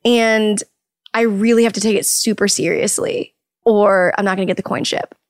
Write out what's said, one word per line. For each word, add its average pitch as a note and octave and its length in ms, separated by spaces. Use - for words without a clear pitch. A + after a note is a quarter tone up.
And A3 580
I A3+ 100
really A3+ 420
have A3 100
to G3 60
take G#3 160
it - 100
super - 420
seriously - 880
or G3+ 520
I'm G3+ 80
not F#3+ 120
gonna F#3+ 100
get F3+ 100
the F#3+ 60
coin - 220
ship. - 300